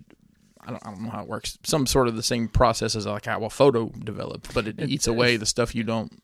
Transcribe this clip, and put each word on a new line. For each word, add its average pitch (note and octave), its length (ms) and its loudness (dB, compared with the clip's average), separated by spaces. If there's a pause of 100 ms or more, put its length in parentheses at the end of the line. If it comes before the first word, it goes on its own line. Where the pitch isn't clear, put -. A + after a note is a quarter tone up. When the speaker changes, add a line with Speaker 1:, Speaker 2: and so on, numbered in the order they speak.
(640)
Speaker 1:
I - 80 -14
don't, - 160 -12
I - 40 -10
don't G2+ 140 -12
know A2+ 60 -6
how G#2+ 120 -8
it E2 60 -12
works. - 360 -8
Some D3 220 2
sort B2+ 220 4
of A2+ 80 -2
the A2 60 -4
same A#2 260 0
process A2+ 480 4
as, G#2 100 -4
like, G#2 200 -6
how G#2 180 -2
a G#2+ 60 -6
photo A#2 380 6
develops, - 640 -10
but - 160 0
it G3+ 100 -8
Speaker 2:
It D3+ 120 -4
Speaker 1:
eats C#3 160 -2
away A#2+ 280 4
Speaker 2:
is. A2+ 60 0
Speaker 1:
the G#2+ 60 -4
stuff - 280 0
you A#2 100 0
don't A2+ 280 -2 (120)